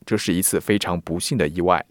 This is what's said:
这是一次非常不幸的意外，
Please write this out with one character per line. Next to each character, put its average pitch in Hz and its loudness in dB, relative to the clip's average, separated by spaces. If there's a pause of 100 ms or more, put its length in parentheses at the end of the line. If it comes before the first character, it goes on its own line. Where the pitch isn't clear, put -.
这 110 0
是 101 0
一 87 2
次 92 0
非 104 2
常 87 -2
不 85 -4
幸 - -2
的 85 2
意 82 -4
外， 87 2